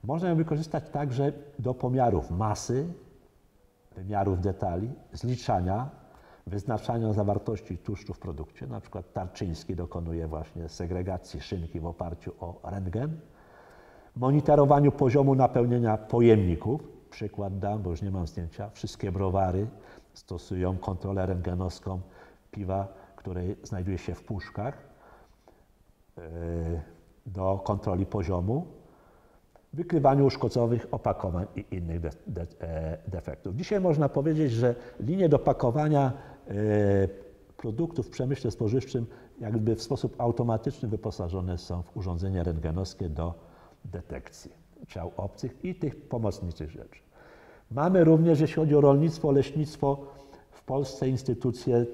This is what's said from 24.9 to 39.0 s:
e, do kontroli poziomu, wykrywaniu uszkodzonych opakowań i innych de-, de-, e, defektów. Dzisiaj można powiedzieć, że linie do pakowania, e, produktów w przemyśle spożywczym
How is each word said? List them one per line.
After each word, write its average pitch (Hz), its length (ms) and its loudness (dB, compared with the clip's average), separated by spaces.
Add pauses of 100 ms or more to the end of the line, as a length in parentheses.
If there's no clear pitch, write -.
e, - 20 -16 (1040)
do 95 380 -2
kontroli 98 420 0
poziomu, 101 600 -2 (1040)
wykrywaniu 139 540 4
uszkodzonych 120 640 2
opakowań 90 560 -2 (100)
i 104 140 -8
innych 85 300 -6
de-, 82 100 -4 (160)
de-, 87 200 -8 (140)
e, 80 380 -6 (100)
defektów. 90 480 -8
Dzisiaj 190 240 -2
można 156 280 2
powiedzieć, 151 440 0
że 120 220 2 (260)
linie 170 280 2
do 143 100 6
pakowania, 139 760 2 (360)
e, - 40 -8 (1040)
produktów 120 500 -4
w - 40 -18
przemyśle 127 400 -2
spożywczym 117 560 -2 (340)